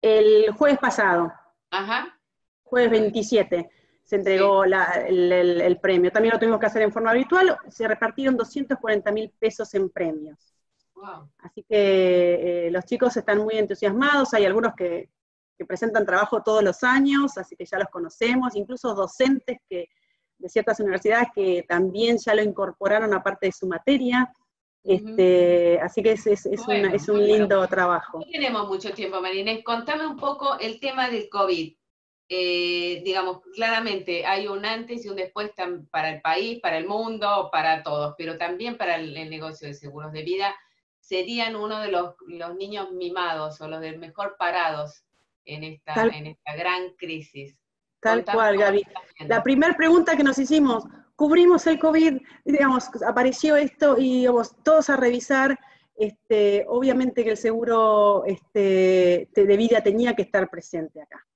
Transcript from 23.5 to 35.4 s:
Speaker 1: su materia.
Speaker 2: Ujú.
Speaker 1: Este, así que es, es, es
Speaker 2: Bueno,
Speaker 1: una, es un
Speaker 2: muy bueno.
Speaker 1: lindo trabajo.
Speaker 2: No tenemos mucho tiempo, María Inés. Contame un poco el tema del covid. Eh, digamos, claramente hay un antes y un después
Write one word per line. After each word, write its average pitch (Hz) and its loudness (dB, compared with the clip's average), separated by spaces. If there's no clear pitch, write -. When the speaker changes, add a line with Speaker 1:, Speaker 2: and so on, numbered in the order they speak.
Speaker 1:
su - -10
materia. 247 0
Speaker 2:
Ujú. 196 2
Speaker 1:
Este, 180 4
así 180 -4
que 220 4
es, 214 -2
es, 202 0
es 202 -6
Speaker 2:
Bueno, 202 0
Speaker 1:
una, 185 0
es 202 -4
un 208 2
Speaker 2:
muy 208 4
bueno. 214 4
Speaker 1:
lindo 196 2
trabajo. 180 -2
Speaker 2:
No - -14
tenemos 240 -4
mucho 190 -6
tiempo, 190 -8
María 185 -6
Inés. 220 -6
Contame 294 -6
un 302 -10
poco 285 -4
el 220 -8
tema 262 -4
del 220 -6
covid. 180 -4
Eh, 175 -4
digamos, 185 -4
claramente 208 -4
hay 196 -4
un 196 -8
antes 233 -8
y 208 -14
un 196 -10
después 208 -10